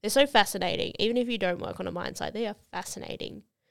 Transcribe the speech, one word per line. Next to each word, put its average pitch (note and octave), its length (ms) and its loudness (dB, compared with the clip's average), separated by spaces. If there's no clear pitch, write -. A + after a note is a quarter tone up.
They're D#3 100 -2
so - 160 6
fascinating. F#3+ 680 4
Even A#3 200 2
if A#3+ 100 2
you A#3+ 100 -2
don't F3+ 220 0
work - 220 -8
on F#3 60 -4
a F3 40 -4
mine F3 240 -6
site, - 180 -4
they A3 140 -4
are G3+ 80 -6
fascinating - 720 -8